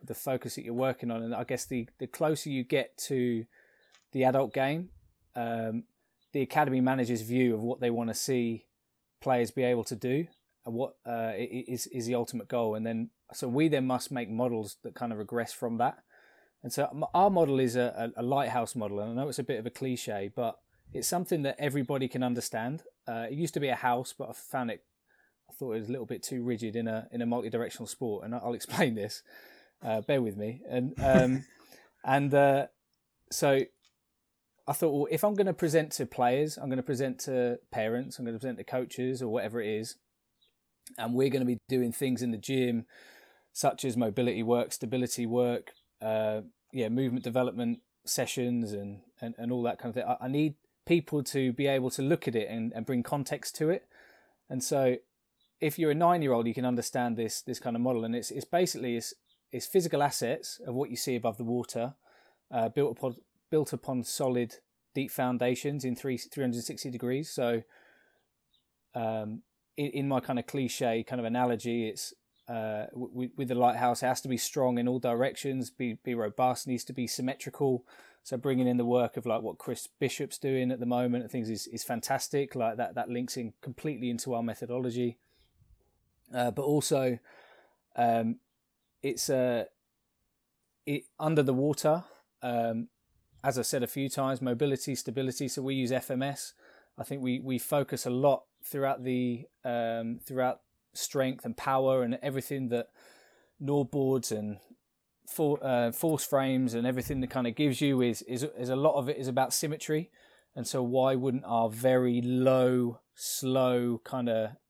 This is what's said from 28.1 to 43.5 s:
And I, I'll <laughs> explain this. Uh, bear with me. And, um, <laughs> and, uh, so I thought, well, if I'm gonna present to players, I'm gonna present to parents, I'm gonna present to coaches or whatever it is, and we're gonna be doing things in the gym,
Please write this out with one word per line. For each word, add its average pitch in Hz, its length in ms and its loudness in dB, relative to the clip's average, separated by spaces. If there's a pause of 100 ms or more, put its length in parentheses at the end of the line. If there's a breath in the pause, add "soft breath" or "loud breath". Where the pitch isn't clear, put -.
And 110 120 -8
I, 123 40 -4
I'll 117 140 -4
<laughs> - 0 -
explain 123 420 0
this. 104 280 -6 (600 soft breath)
Uh, 110 200 -2
bear 139 180 2
with 107 160 -2
me. 104 320 -6
And, 127 240 -2 (100)
um, 131 440 6 (280 soft breath)
<laughs> - 300 -20
and, 139 300 4
uh, 139 320 6 (640)
so 139 320 4 (1040)
I 139 80 -2
thought, 165 180 2
well, 143 180 2
if 160 140 2
I'm 208 80 4
gonna 190 220 4
present 156 380 2
to - 120 -2
players, 135 540 2
I'm - 100 -6
gonna 131 140 0
present 131 380 -2
to 123 380 0 (140)
parents, 120 460 -2
I'm 123 80 -6
gonna 113 120 -4
present 120 200 -6
to 98 60 -10
coaches 127 580 -2
or 120 60 -2
whatever 110 340 -2
it 104 60 -2
is, 110 280 -4 (1000)
and 117 160 -2
we're 135 160 4
gonna 131 160 2
be 123 100 2 (100)
doing 123 260 2
things 127 280 0
in 120 100 -2
the 110 60 -2
gym, 120 480 0 (720 soft breath)